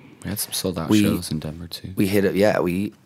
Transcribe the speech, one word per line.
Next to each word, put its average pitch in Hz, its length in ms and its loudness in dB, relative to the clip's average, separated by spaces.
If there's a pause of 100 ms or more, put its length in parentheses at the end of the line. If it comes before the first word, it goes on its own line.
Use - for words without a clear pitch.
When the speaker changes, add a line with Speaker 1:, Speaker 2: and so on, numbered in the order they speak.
(240)
Speaker 1:
We 87 60 -6
had 98 100 -6
some - 120 -6
sold 90 240 -2
out 80 140 -4
Speaker 2:
we, 104 120 6
Speaker 1:
shows 92 280 0
in 80 80 -2
Denver 80 300 -10
too. - 260 -12
Speaker 2:
we 101 140 0
hit 98 160 2
up, 87 100 2
yeah, 98 240 4
we, 90 360 0 (120)